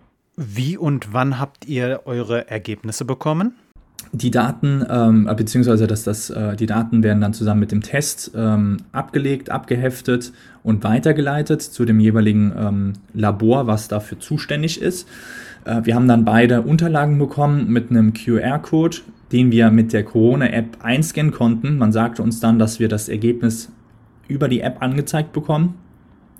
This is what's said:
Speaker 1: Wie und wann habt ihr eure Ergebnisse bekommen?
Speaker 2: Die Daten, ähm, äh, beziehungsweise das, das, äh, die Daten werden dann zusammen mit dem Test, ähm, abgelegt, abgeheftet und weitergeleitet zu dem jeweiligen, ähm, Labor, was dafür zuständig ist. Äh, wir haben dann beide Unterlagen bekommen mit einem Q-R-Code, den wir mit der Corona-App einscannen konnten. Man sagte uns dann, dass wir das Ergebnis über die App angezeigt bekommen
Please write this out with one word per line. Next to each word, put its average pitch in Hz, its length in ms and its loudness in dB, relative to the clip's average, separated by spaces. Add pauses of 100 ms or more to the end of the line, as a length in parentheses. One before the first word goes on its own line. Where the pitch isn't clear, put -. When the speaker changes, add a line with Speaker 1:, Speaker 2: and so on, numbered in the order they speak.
(360)
Speaker 1:
Wie 127 400 -6
und 139 360 -4
wann 131 260 -2
habt - 280 -10
ihr 127 400 -4
eure 120 440 -4
Ergebnisse 107 540 -8
bekommen? 156 500 -4 (600)
Speaker 2:
Die 117 160 -2
Daten, 127 600 0
ähm, 113 360 4
äh, 110 80 -2
beziehungsweise 113 520 2
das, 107 180 -2
das, - 240 -6
äh, 104 280 -6
die 107 100 -2
Daten 113 360 0
werden 104 180 4
dann 104 120 0
zusammen 107 280 0
mit 104 120 -2
dem 104 80 0
Test, - 540 -6
ähm, 104 440 0 (140)
abgelegt, 139 580 -4
abgeheftet 127 800 -4 (300)
und 107 220 0
weitergeleitet 147 800 0
zu - 220 -4
dem 110 140 4
jeweiligen, 107 580 4
ähm, 101 360 -4 (220)
Labor, 110 520 0
was 107 220 -2
dafür - 300 -8
zuständig 151 640 -4
ist. - 260 -4 (560)
Äh, 113 200 -2
wir 113 100 2
haben 123 140 4
dann 117 180 6
beide 117 360 4
Unterlagen 151 560 2
bekommen 143 520 0
mit 117 200 0
einem 110 220 4
Q-R-Code, 151 840 -2 (340)
den 123 180 4
wir 113 200 6
mit 113 240 4
der 104 100 0
Corona-App 117 800 0
einscannen 151 500 0
konnten. 120 460 0
Man 110 140 4
sagte 113 300 -2
uns 113 160 -2
dann, 117 200 2
dass 110 220 0
wir 110 80 2
das 107 200 -4
Ergebnis 117 640 -2 (560)
über 139 200 -2
die 123 120 0
App - 220 -6
angezeigt 143 500 -4
bekommen 156 420 0 (640)